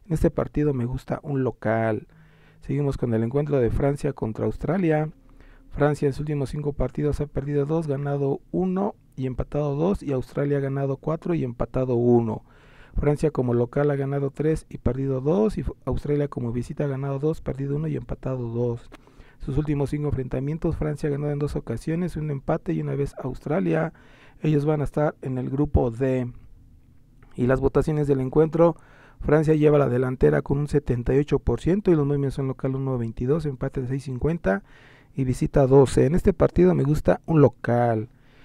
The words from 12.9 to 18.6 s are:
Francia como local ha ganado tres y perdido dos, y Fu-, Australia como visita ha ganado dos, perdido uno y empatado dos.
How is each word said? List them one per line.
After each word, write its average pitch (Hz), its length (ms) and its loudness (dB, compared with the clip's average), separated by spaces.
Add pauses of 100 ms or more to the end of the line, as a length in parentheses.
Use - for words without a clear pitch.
Francia 147 360 2
como 127 220 0
local 120 360 2
ha 143 60 0
ganado 139 360 -2
tres 151 380 -2
y - 80 -12
perdido 131 440 -2
dos, 190 360 2
y 156 60 -6
Fu-, - 220 -6
Australia 143 420 0
como 120 240 -6
visita 123 320 -6
ha 143 40 -2
ganado 139 320 -4
dos, 156 200 -2
perdido 139 380 -4
uno 160 100 -4
y 147 80 -4
empatado 127 540 -6
dos. 120 400 -4 (500)